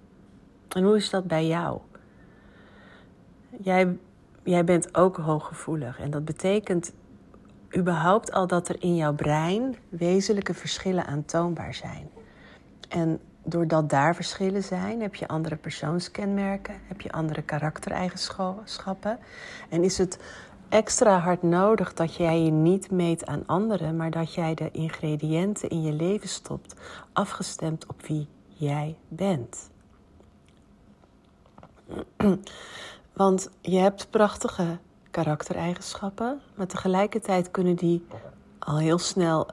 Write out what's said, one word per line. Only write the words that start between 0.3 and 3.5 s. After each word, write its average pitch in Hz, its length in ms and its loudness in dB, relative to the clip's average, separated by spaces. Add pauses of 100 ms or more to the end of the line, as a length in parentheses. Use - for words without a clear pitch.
En 185 160 2
hoe 208 120 6
is 202 140 0
dat 185 160 -2
bij 160 200 0
jou? 165 320 -2 (1800)